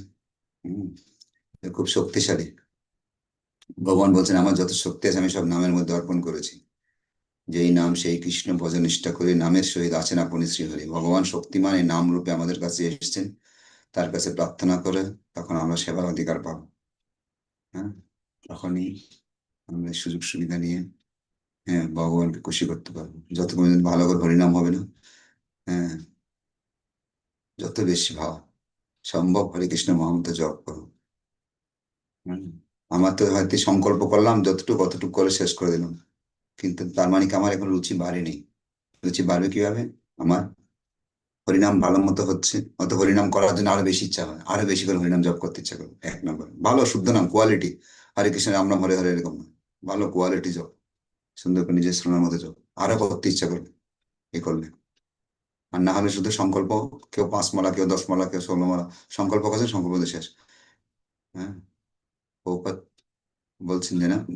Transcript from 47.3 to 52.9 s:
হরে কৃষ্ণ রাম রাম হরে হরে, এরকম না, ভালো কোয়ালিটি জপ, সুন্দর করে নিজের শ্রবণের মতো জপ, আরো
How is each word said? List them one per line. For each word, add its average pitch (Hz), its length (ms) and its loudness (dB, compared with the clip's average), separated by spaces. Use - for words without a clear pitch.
হরে 101 180 2
কৃষ্ণ 98 220 -2
রাম 98 160 2
রাম 98 120 2
হরে 92 160 2
হরে, 90 140 2
এরকম 85 260 -2
না, - 100 -14
ভালো 98 260 -2
কোয়ালিটি 92 420 0
জপ, 80 180 -8
সুন্দর 90 240 0
করে 87 140 0
নিজের 87 200 2
শ্রবণের 87 260 2
মতো 85 180 2
জপ, - 160 -12
আরো 104 220 0